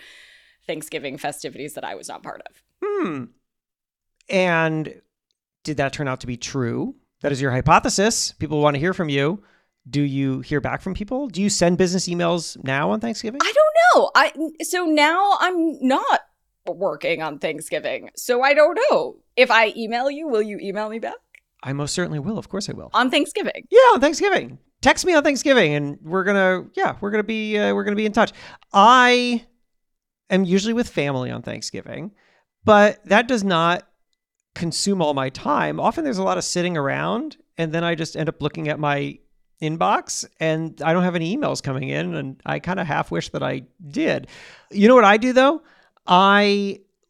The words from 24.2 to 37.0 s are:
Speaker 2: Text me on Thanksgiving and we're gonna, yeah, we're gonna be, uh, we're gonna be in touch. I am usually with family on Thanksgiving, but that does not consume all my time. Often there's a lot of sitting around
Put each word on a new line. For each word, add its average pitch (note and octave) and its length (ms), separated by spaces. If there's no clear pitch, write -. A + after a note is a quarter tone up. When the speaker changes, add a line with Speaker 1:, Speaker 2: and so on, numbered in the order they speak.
Speaker 2:
Text D4+ 240
me F4+ 80
on D4 100
Thanksgiving C4 500
and C#3+ 300
we're F3 200
gonna, F#3 420
yeah, F#4+ 260
we're G3+ 100
gonna G#3+ 120
be, G#3+ 340
uh, G3+ 160
we're G3+ 100
gonna G3+ 120
be G#3+ 100
in G#3+ 60
touch. G#3+ 200
I B3 720
am F#3+ 140
usually F#3+ 300
with A#3 160
family C3+ 420
on A#2+ 100
Thanksgiving, A#2 720
but G#3 420
that A3+ 220
does A#3+ 160
not E3+ 440
consume F3+ 460
all D3 120
my C3+ 160
time. E3 500
Often A#3 240
there's B3+ 160
a F#3+ 40
lot F#3 140
of E3 60
sitting F3 340
around D#3 600